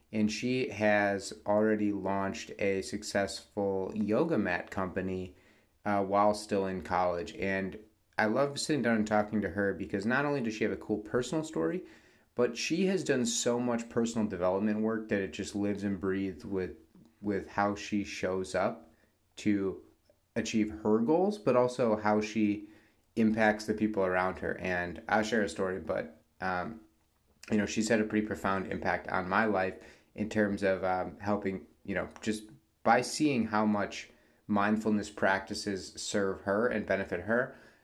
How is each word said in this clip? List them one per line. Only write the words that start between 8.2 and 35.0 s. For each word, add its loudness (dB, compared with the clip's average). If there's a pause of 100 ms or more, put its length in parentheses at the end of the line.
love 0
sitting 0
down 4
and 2
talking 2
to 0
her 0
because -4
not 0
only 0
does -2
she -2
have 0
a -6
cool -4
personal -4
story, -4 (500)
but 0
she 0
has 2
done 2
so 0
much -2
personal 0
development 2
work -2
that 2
it -4
just -8
lives -2
and -2
breathes -2
with, -4 (500)
with -2
how 2
she -2
shows -4
up 0 (460)
to 0 (580)
achieve 0 (100)
her 4
goals, 2
but 4
also 4
how 4
she 0 (480)
impacts 4
the 0
people 0
around 0
her. -4
And -4
I'll 4
share 2
a 0
story, -2
but, -6 (200)
um, -4 (680)
you 2
know, 2
she's -2
had 4
a 2
pretty 0
profound -2
impact -2
on -2
my 4
life 0 (420)
in -2
terms 2
of, 2
um, 0
helping, -2 (220)
you -4
know, -2 (120)
just -4 (380)
by 6
seeing 0
how 2
much -2 (400)
mindfulness 2